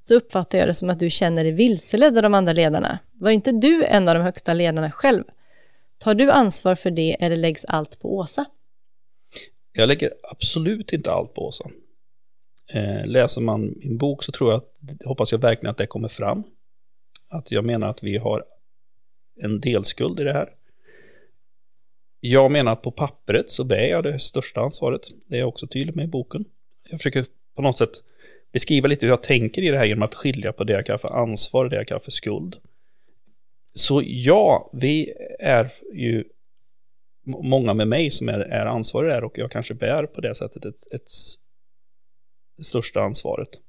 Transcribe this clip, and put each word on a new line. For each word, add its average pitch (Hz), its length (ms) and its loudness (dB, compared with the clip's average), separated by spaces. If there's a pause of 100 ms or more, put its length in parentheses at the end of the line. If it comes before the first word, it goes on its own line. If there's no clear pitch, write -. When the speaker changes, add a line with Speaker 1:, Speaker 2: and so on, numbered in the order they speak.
Speaker 1:
så - 140 4
uppfattar 196 420 2
jag 170 100 4
det 170 60 2
som 180 160 -2
att 170 100 -2
du 170 100 2
känner 165 340 2
dig 160 100 2
vilseledd 226 640 4
av 220 60 4
de 208 100 6
andra 180 200 4
ledarna. 165 460 2 (120)
Var 202 200 0
inte 220 200 2
du 285 340 4
en 190 240 4
av 165 60 6
de 170 60 2
högsta 180 320 -2
ledarna 160 380 0
själv? 247 320 2 (760)
Tar 214 160 0
du 269 180 6
ansvar 190 440 4
för 180 160 -2
det 160 320 0
eller 170 140 2
läggs 165 280 -2
allt - 340 -4
på - 180 -4
Åsa?" 196 280 -4 (1300)
Speaker 2:
Jag 110 140 2
lägger 147 260 0 (100)
absolut - 680 -4
inte - 180 -4
allt 90 220 -2
på - 140 -8
Åsa. - 220 -12 (1040)
Eh, 104 340 -4
läser 120 340 2
man 107 360 -2
min 117 200 -6
bok 143 260 -2
så - 80 -10
tror 117 200 2
jag 113 60 2
att, - 480 -12
hoppas 123 260 -2
jag 110 80 0
verkligen 113 320 0
att - 60 -8
det 101 100 -2
kommer 110 200 -8
fram. 107 360 -4 (840)
Att 160 240 -10
jag 113 140 -2
menar 113 240 -2
att - 140 -10
vi 101 140 -4
har 107 280 -4 (960)
en 107 180 -4
delskuld 123 600 -2
i 147 40 -4
det 139 100 -2
här. - 160 -4 (1700)
Jag 135 320 6
menar 143 220 2
att - 80 -6
på 127 100 -8
pappret - 580 -2
så - 140 -6
bär 117 240 2
jag 170 160 0
det 143 160 -4
största - 420 -6
ansvaret. 131 400 -4 (260)
Det - 80 -10
är 123 40 -2
jag 127 100 -2
också 139 180 -12
tydlig 151 280 -6
med 165 100 -4
i - 20 -8
boken. 160 380 -8 (440)
Jag 160 100 -12
försöker 131 260 -2 (300)
på 139 60 -8
något 135 160 2
sätt - 260 -2 (480)
beskriva 135 360 2
lite 139 180 2
hur 120 60 6
jag 120 120 2
tänker 120 380 0
i 180 80 0
det 139 80 2
här 120 80 4
genom 104 180 0
att 107 120 -4
skilja 123 380 -4
på - 100 -6
det 110 100 0
jag 101 120 0
kallar 107 140 -2
för - 220 -8
ansvar 117 420 0
och 123 60 -2
det 113 60 -4
jag 104 120 -4
kallar - 140 -6
för - 100 -14
skuld. 175 440 -6 (1160)
Så 139 320 2
ja, 143 680 4
vi 143 400 -2 (260)
är 127 320 2 (220)
ju 117 260 -2 (1080)
m-, 131 140 -10
många 131 320 2
med 107 140 2
mig 143 240 2
som - 180 -2
är, 104 100 -4
är 107 260 -2
ansvariga 123 480 -2
där, 117 100 -2
och 110 140 -10
jag 117 140 -6
kanske 117 220 -8
bär 127 320 -2
på - 160 -12
det 110 140 -6
sättet - 300 -10
ett, - 280 -16
ett - 120 -12
s-, - 300 -8 (1200)
det 156 60 -14
största - 380 -4
ansvaret. - 480 -4 (200)